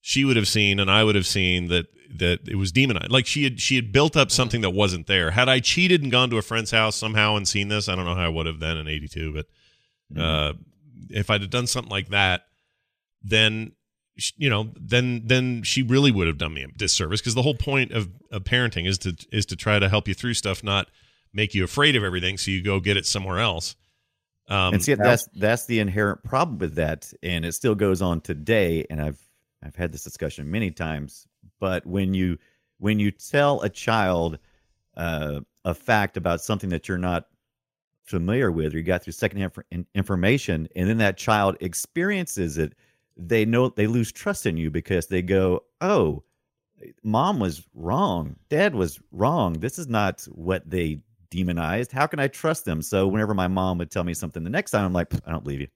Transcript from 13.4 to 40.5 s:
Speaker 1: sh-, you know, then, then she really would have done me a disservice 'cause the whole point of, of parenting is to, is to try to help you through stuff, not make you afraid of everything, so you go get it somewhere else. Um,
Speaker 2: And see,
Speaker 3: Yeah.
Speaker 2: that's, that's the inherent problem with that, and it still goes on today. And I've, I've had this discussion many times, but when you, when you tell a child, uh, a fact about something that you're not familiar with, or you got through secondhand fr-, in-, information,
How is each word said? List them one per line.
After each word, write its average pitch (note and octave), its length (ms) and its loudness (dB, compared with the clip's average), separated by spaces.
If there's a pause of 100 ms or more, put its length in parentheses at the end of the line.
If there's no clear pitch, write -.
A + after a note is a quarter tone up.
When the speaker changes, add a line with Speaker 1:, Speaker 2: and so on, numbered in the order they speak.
Speaker 1:
sh-, - 180 -4
you C#3+ 140 0
know, A2 280 0
then, A#2+ 460 0
then B2+ 380 2
she C3 200 0
really C3 300 6
would F#2 140 2
have D#2+ 100 0
done D#2 160 -4
me C#2+ 100 -8
a C2 60 -12
disservice F#2+ 540 -2
'cause A#2 120 -4
the B2+ 80 0
whole C3+ 120 2
point C3+ 380 0
of, G#2 180 -2 (200)
of G2 140 -8
parenting A#2 420 0
is F#2+ 120 0
to, F#2 180 -4 (160)
is G#2 140 0
to F#2 100 -10
try G#2 220 2
to G2 100 4
help G#2 180 2
you G2 60 -2
through A#2+ 220 -4
stuff, G2 280 -4
not G2 260 -2 (440)
make G#2 220 -2
you F#2+ 100 2
afraid C#3 320 2
of G#2 80 2
everything, F#2 320 -2
so - 140 -4
you F#2 120 -2
go G2 180 0
get G2 180 2
it F#2 80 -4
somewhere F#2+ 320 -4
else. G2 380 -4 (720)
Um, F#2+ 260 2
Speaker 2:
And G2+ 100 2
see, D3 80 2
Speaker 3:
Yeah. C#3 60 4
Speaker 2:
that's, A2 360 4
that's G#2+ 300 0
the A#2 160 0
inherent G2+ 420 0
problem C3 360 -2
with D#2 160 -4
that, D#2 360 -2 (120)
and E2+ 240 -2
it E2+ 80 -4
still A2 200 0
goes F#2+ 280 2
on F2 180 0
today. E2 680 0
And D#2 100 -6
I've, D2+ 180 -4 (460)
I've C#2+ 100 -14
had F2 160 -4
this D2+ 140 -14
discussion D2+ 460 -8
many G2+ 200 -2
times, D2+ 560 -8 (340)
but F#2 260 -2
when F#2+ 260 -2
you, F#2 260 0 (400)
when G#2+ 220 0
you G2+ 100 2
tell C#3+ 520 0
a G2+ 80 0
child, F#2 680 0 (600)
uh, D2+ 420 -4 (240)
a F2+ 100 0
fact G#2+ 440 0
about E2+ 240 0
something G2+ 280 -2
that E2 180 -4
you're F#2 100 -2
not F2+ 280 -2 (760)
familiar G2+ 480 0
with, D#2 220 -2
or - 20 -2
you E2 60 -4
got F2+ 200 0
through - 120 -12
secondhand G2 400 -4
fr-, - 160 -16
in-, F2 240 -8
information, F#2+ 840 0